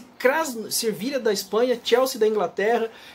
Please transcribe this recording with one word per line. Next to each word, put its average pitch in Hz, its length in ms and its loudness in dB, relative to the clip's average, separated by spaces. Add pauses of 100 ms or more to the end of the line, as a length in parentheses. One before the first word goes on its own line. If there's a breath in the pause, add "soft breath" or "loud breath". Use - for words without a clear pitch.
(180)
Kras-, 262 540 -2
Sevilha 226 480 -2
da 226 140 0
Espanha, 233 500 0
Chelsea 254 340 2
da 214 80 4
Inglaterra, 214 640 0 (260 loud breath)